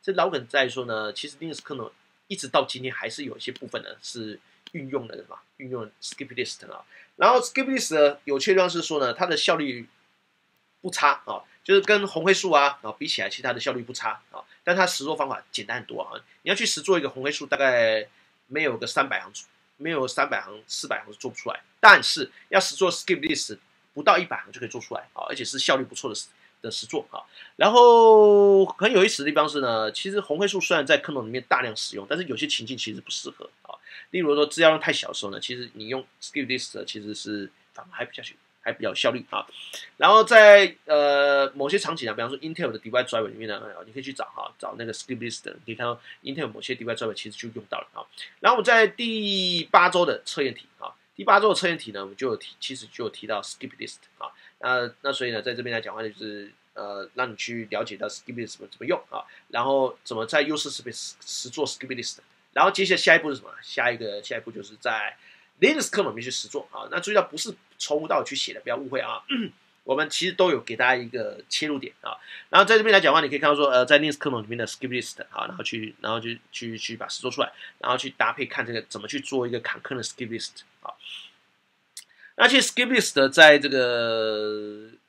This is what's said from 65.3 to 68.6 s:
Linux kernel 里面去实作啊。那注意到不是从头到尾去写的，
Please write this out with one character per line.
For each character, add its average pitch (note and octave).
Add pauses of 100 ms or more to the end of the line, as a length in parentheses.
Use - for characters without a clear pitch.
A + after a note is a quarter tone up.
Linux C4+
kernel F#3+
里 G#2+
面 A#2
去 B2+
实 -
作 -
啊。 G#2+
那 E3
注 G3
意 -
到 F#3+
不 D3+
是 F3+ (240)
从 D3+
头 D#3
到 D#3+
尾 B2
去 -
写 -
的， G#2+